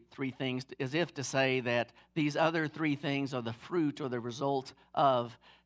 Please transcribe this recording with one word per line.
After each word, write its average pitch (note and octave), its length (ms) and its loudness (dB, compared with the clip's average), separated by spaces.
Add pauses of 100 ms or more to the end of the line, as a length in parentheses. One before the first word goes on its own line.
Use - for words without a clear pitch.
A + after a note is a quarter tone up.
three C3+ 220 -6
things B2+ 340 -4 (140)
as C3+ 160 -4
if E3 200 0
to C#3 80 -6
say C3 380 2
that A#2+ 300 0 (240)
these D3 200 0
other D#3+ 320 2
three D3+ 280 0
things C#3 380 -2
are B2+ 80 -2
the A2+ 120 -4
fruit D3+ 480 -2
or C3+ 80 -2
the B2 100 -2
result C3 540 -2 (220)
of B2 420 4 (280)